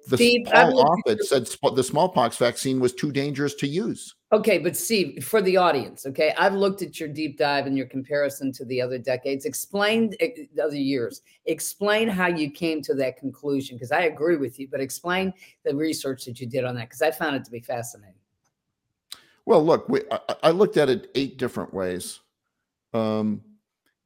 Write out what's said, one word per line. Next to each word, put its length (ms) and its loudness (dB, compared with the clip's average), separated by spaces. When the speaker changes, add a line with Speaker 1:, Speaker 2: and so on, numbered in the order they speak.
Speaker 1:
the 80 2
Speaker 2:
Steve, 300 4
Speaker 1:
Paul 100 2
Speaker 2:
I've 180 8
looked 360 4
at 80 2
Speaker 1:
Offit 60 -2
said 280 0
sp-, 240 0
the 80 4
smallpox 540 0
vaccine 420 0
was 140 2
too 180 -4
dangerous 440 -2
to 120 -4
use. 480 -6
Speaker 2:
Okay, 260 4
but 200 -2
Steve, 480 -2
for 160 2
the 160 2
audience, 480 0
okay, 320 0
I've 160 4
looked 280 0
at 160 -10
your 120 -8
deep 280 -6
dive 300 0
and 80 -2
your 120 -2
comparison 640 -4
to 120 -12
the 160 -2
other 160 -4
decades, 460 -2
explained, 800 0
eh, 240 -4
the 80 0
other 140 -2
years. 440 -2
Explain 640 0
how 200 0
you 220 0
came 340 -4
to 120 -4
that 220 -2
conclusion, 600 -6
'cause 140 -8
I 120 2
agree 340 0
with 220 -6
you, 100 -12
but 100 -6
explain 540 -2
the 120 -2
research 480 -4
that 160 -14
you 80 -8
did 160 -4
on 120 -4
that, 140 -10
'cause 120 -8
I 100 2
found 240 -2
it 80 -4
to 80 -18
be 80 -10
fascinating. 560 -10
Speaker 1:
Well, 180 6
look, 260 4
we, 200 0
I, 340 -4
I 80 6
looked 260 4
at 120 6
it 260 -2
eight 220 -2
different 360 -6
ways. 480 -6
Um, 480 -2